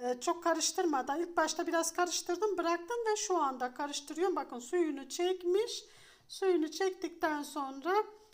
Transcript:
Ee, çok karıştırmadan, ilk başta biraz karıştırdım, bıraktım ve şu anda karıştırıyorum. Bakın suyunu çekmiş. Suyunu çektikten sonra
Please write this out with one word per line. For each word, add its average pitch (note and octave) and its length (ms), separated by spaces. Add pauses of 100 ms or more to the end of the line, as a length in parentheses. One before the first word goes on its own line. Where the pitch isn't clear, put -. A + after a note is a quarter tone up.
Ee, B3 180
çok E4+ 240
karıştırmadan, D#4+ 760
ilk F4 160
başta D#4+ 300
biraz E4 260
karıştırdım, F4 680
bıraktım E4+ 400 (140)
ve G#4+ 40
şu F#4+ 200
anda C4 380
karıştırıyorum. D4+ 640
Bakın B3+ 220
suyunu D4 500
çekmiş. F#4 760 (440)
Suyunu E4+ 420
çektikten E4+ 720
sonra C#4+ 640 (300)